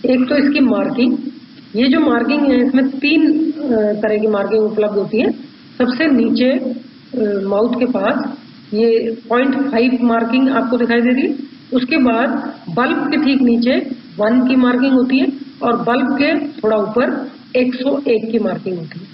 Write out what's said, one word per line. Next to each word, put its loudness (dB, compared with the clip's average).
एक 2
तो 0
इसकी 2
मार्किंग, 0
ये 2
जो 2
मार्किंग 2
है, 2
इसमें 2
तीन, 2
अ, -2
तरह 0
की 0
मार्किंग 0
उपलब्ध 0
होती 0
है। 2
सबसे 0
नीचे, 2
अ, -2
माउथ 0
के 2
पास -2
ये 0
पॉइंट 0
फ़ाइव 2
मार्किंग 2
आपको 0
दिखाई 2
दे 2
रही 2
है। -2
उसके 0
बाद 0
बल्ब -2
के 0
ठीक 2
नीचे 2
वन 2
की 2
मार्किंग 2
होती 2
है 2
और 0
बल्ब 0
के 0
थोड़ा 0
ऊपर -2
एक 0
सौ -2
एक 0
की 0
मार्किंग -4
होती -12
है। -14